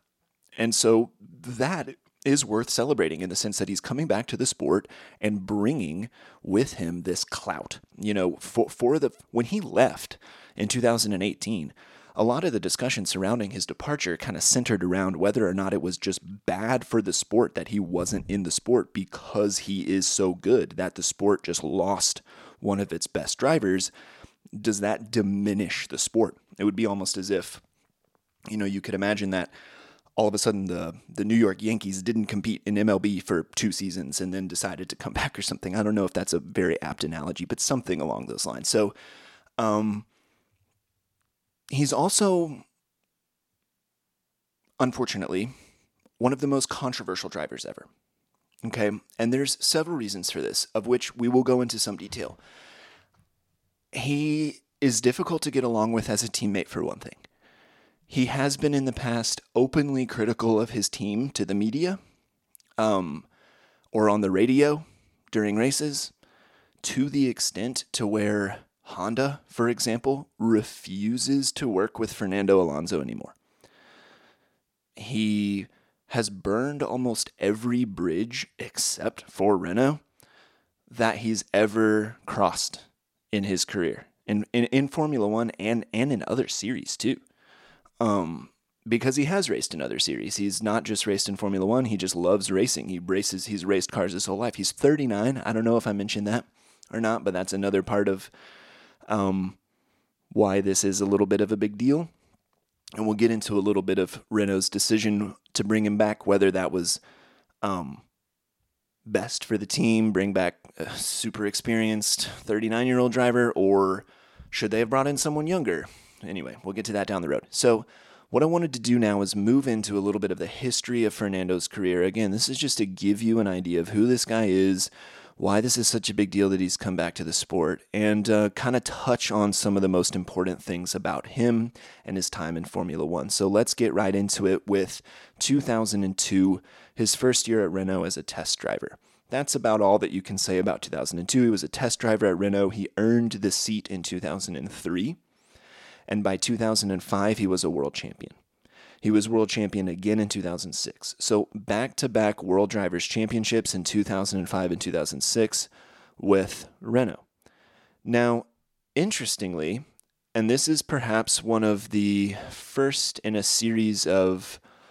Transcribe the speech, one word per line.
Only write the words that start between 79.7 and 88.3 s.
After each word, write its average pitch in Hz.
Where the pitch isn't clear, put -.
that 113
he's 110
ever 107
crossed -
in 101
his 98
career, 85
in, 104
in, 120
in 135
Formula 143
One 110
and, 110
and 123
in 113
other 123
series -
too. -
Um, 85